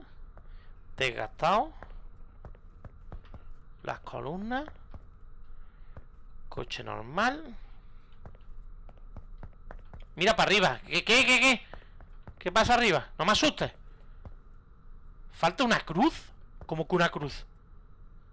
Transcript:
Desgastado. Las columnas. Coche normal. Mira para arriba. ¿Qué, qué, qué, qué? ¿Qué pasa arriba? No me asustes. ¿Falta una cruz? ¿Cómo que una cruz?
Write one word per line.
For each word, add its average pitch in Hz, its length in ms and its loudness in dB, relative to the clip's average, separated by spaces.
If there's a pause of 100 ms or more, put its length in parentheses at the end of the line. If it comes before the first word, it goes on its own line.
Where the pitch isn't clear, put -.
(960)
Desgastado. 143 760 2 (2000)
Las - 160 -4
columnas. 190 640 -4 (1900)
Coche 127 340 -6
normal. 196 720 -2 (2500)
Mira 196 200 4
para 160 140 6
arriba. 180 380 6
¿Qué, 165 160 0
qué, 233 240 8
qué, 247 120 10
qué? 254 220 8 (800)
¿Qué 175 120 -2
pasa 220 220 8
arriba? 208 360 6 (100)
No 156 60 2
me 208 80 8
asustes. 214 380 4 (1600)
¿Falta - 320 2
una 220 180 4
cruz? 202 500 4 (340)
¿Cómo 160 220 -2
que 180 80 4
una 170 140 8
cruz? 147 360 -4 (880)